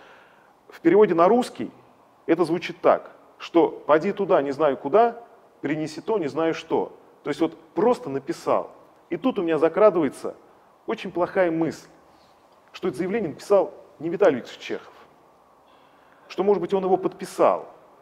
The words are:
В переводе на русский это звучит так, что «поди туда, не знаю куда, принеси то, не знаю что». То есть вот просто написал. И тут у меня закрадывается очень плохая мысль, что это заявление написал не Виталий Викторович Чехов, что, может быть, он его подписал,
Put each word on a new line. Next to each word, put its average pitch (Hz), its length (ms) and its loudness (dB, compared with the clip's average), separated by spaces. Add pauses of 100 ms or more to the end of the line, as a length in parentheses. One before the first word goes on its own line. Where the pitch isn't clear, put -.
(680)
В - 100 -20
переводе 180 340 4
на 170 140 4
русский 233 420 0 (580)
это 165 180 2
звучит 165 340 -6
так, - 320 2 (280)
что - 320 2
«поди 160 420 0
туда, 180 280 0
не 139 100 -4
знаю 135 260 0
куда, 220 440 0 (380)
принеси 156 400 -6
то, 214 180 -4
не 160 120 -4
знаю 160 240 -2
что». 113 400 -4 (300)
То 147 60 -6
есть 143 120 -4
вот 160 160 -2 (180)
просто 202 340 0
написал. 135 640 -4 (380)
И 170 80 -6
тут 247 200 -2
у 190 60 -2
меня 165 140 0
закрадывается 165 800 2 (520)
очень 208 240 -8
плохая 175 400 0
мысль, 160 380 -4 (840)
что - 160 -8
это 170 100 -6
заявление 185 340 -4
написал 190 420 2 (260)
не 151 100 -8
Виталий 170 280 2
Викторович - 240 -12
Чехов, - 320 -12 (1400)
что, 180 140 -6
может 202 180 2
быть, 175 120 -4
он 190 120 0
его 180 120 2
подписал, 151 720 0 (340)